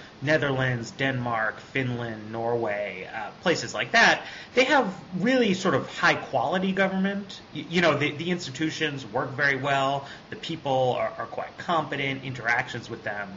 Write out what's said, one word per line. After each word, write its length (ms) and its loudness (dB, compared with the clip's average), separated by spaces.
Netherlands, 720 2
Denmark, 640 0
Finland, 720 -4
Norway, 840 -2
uh, 160 -8
places 320 0
like 180 -2
that, 300 6
they 100 6
have 340 4
really 340 4
sort 220 2
of 120 0
high 160 4
quality 580 0
government. 720 0
Y-, 140 -8
you 140 2
know, 160 6
the, 140 0
the 180 -4
institutions 720 -2
work 280 -2
very 240 2
well. 500 2
The 60 -10
people 640 0
are, 200 0
are 80 -6
quite 320 -10
competent. 640 -2
Interactions 640 -2
with 160 -8
them 320 -4